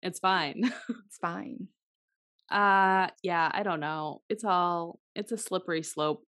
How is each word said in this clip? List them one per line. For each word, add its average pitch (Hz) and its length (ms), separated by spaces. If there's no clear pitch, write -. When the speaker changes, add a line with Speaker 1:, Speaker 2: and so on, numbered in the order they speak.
Speaker 1:
It's 180 180
fine. 185 420
<laughs> 233 440
Speaker 2:
It's - 140
fine. 180 480
Speaker 1:
Uh, 196 580
yeah, 170 300
I 202 100
don't 175 180
know. 151 480
It's 147 160
all, 175 560
it's 208 180
a 220 60
slippery 175 440
slope. 151 400